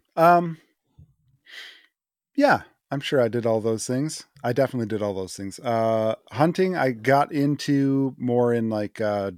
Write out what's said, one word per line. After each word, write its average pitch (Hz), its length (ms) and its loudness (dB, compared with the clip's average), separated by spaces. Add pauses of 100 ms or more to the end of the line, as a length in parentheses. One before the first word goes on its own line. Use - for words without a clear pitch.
(160)
Um, 170 420 4 (1800)
yeah, 269 260 4 (300)
I'm 139 80 -4
sure 143 220 0
I 120 80 4
did 113 160 -2
all 113 160 2
those 113 260 -2
things. 139 380 -4 (180)
I 120 100 -2
definitely 123 340 -2
did 104 140 -4
all 104 140 -2
those 95 200 -8
things. 98 240 -12
Uh, 113 560 0 (160)
hunting, 175 440 0
I 135 160 0
got 135 400 2
into 139 840 0
more 120 360 2
in, 113 160 0
like, 107 320 -4
uh, 101 360 -2